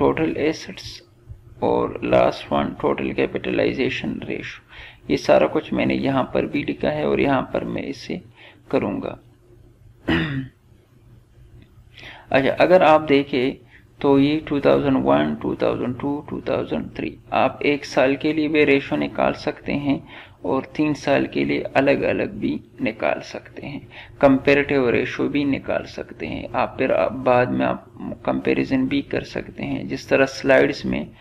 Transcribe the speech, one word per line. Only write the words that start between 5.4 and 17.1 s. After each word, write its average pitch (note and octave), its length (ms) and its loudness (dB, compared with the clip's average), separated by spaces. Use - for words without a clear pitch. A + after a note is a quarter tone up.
कुछ - 260 -2
मैंने C3 220 0
यहाँ C3 300 0
पर C3 120 0
भी D3 180 -4
लिखा - 260 -2
है D3+ 180 -2
और C#3 120 0
यहाँ C3+ 220 2
पर - 120 -2
मैं A#2 180 -6
इसे - 380 -10
करूँगा। - 480 -2
<clears throat> D#3 360 -2
अच्छा, C3+ 200 2
अगर F3+ 300 6
आप D#3 180 8
देखें C#3 560 2
तो C#3 180 6
ये D3 200 4
टू C#3+ 120 0
थाउजेंड C#3 440 4
वन, D3 380 2
टू B2+ 200 -2
थाउजेंड A#2 380 -2
टू, C#3+ 200 -4
टू - 180 -8
थाउजेंड - 480 -4
थ्री, - 220 -8